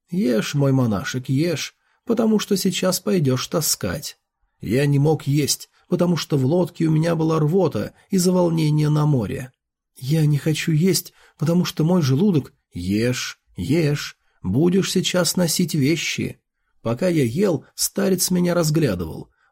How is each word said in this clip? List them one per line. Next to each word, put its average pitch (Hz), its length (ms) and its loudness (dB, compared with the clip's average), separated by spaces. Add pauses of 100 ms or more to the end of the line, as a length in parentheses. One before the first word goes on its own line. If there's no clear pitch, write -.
(100)
Ешь, 214 440 -2
мой 139 180 2
монашек, 123 560 -2
ешь, 151 480 -2 (280)
потому 220 360 2
что 202 160 -2
сейчас 185 420 -2
пойдешь 143 480 0
таскать. - 720 -4 (420)
Я 135 260 0
не 143 120 2
мог 147 280 2
есть, 143 440 0 (180)
потому 175 280 0
что - 200 -4
в 131 80 2
лодке 170 420 0
у 160 40 2
меня 160 240 2
была 160 240 0
рвота 151 540 0 (180)
из-за 185 220 2
волнения 160 560 2
на 151 180 2
море. - 460 -2 (440)
Я 151 300 0
не 147 120 2
хочу 156 340 -2
есть, 165 400 0 (260)
потому 170 260 0
что - 200 -4
мой 175 180 2
желудок... 147 500 0 (200)
Ешь, 107 640 -2 (180)
ешь, 147 600 -2 (260)
будешь 170 480 2
сейчас 180 460 0
носить 175 380 0
вещи. 143 640 -2 (420)
Пока 123 260 -2
я 160 160 2
ел, 147 400 0 (100)
старец 190 560 -2
меня 180 220 2
разглядывал. 143 800 -2 (220)